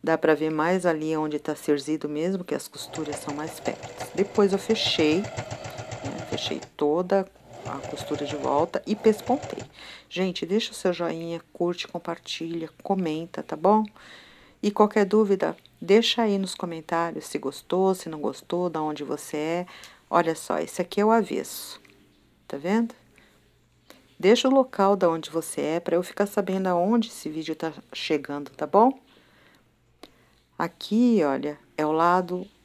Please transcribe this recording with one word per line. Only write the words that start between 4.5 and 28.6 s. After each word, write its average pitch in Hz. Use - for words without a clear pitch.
eu 202
fechei, 170
né? -
Fechei -
toda 180
a 139
costura 143
de 139
volta 139
e 208
pespontei. -
Gente, 180
deixa 202
o -
seu 180
joinha, 170
curte, 175
compartilha, 165
comenta, 170
tá 156
bom? 208
E 208
qualquer 214
dúvida, 196
deixa 220
aí 208
nos 190
comentários 165
se -
gostou, 185
se 185
não 156
gostou, 175
da 156
onde 151
você 147
é. 165
Olha 165
só, -
esse -
aqui 180
é 208
o 220
avesso, -
tá -
vendo? 208
Deixa 226
o 262
local 208
da 185
onde 160
você 160
é 156
pra 165
eu 180
ficar 202
sabendo 190
aonde 190
esse -
vídeo 156
tá 160
chegando, 143
tá -